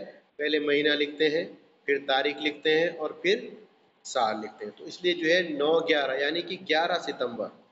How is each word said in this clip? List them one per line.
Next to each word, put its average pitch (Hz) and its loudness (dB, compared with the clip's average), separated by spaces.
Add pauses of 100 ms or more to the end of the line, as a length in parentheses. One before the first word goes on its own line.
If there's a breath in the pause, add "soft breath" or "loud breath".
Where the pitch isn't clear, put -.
(380)
पहले 151 2
महीना 147 4
लिखते 147 2
हैं, 165 0 (440)
फिर 139 2 (100)
तारीख 139 2
लिखते 151 0
हैं 165 2
और 156 -6
फिर 220 0 (540)
साल 110 0
लिखते 107 -10
हैं। 104 -10
तो - -18
इसलिए 175 -2
जो 165 -2
है 170 2
नौ 147 2 (100)
ग्यारह 143 0
यानी 160 -2
कि 180 -10
ग्यारह 165 2
सितंबर, 120 -6 (220)